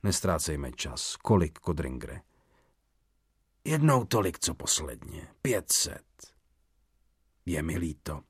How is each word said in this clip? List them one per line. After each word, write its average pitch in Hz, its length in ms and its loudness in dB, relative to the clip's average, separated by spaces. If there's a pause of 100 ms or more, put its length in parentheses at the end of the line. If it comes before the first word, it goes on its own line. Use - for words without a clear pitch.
Nestrácejme 78 680 0
čas. - 440 -8
Kolik, 87 420 4
Kodringre? 67 640 -6 (1400)
Jednou 147 400 4
tolik, 98 340 2
co - 160 -2
posledně. - 760 -4 (140)
Pět 110 300 0
set. - 320 -2 (1400)
Je 80 160 -2
mi 80 160 -2
líto 78 520 -6